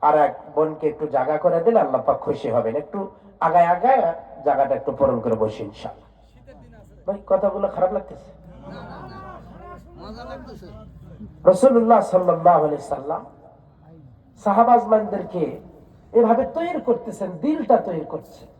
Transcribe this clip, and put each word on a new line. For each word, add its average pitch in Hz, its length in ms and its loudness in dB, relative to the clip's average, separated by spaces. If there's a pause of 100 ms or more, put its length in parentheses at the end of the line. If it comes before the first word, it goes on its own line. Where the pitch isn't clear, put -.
আর 147 160 4
এক 143 220 2 (160)
বোনকে 156 320 -2
একটু 147 200 -4
জায়গা 143 300 -2
করে 165 260 0
দিলে 226 160 4
আল্লাহ 131 220 0
পাক - 180 0
খুশি - 320 -4
হবেন। 113 240 -2
একটু 190 360 -8 (280)
আগায় 170 260 4
আগায় 180 480 2 (320)
জায়গাটা 139 300 2
একটু 131 160 -6
পূরণ 123 280 2
করে 110 160 -2
বসি 107 280 -4
ইনশাআল্লাহ। - 460 -16 (1000)
ভাই, 202 200 -6
কথাগুলো 196 400 0
খারাপ 185 260 0
লাগতেছে? - 380 -10 (3250)
রাসূলুল্লাহ 226 560 6
সাল্লাল্লাহু 175 640 2
আলাইহি 147 200 -2
সাল্লাম 143 420 -8 (1160)
সাহাবা 226 300 4
আজমাইনদেরকে 202 840 0 (540)
এভাবে 233 320 4
তৈরি 339 360 -6
করতেছেন, 220 500 -4
দিলটা 254 460 0
তৈরি 160 320 -6
করছেন। - 380 -16 (120)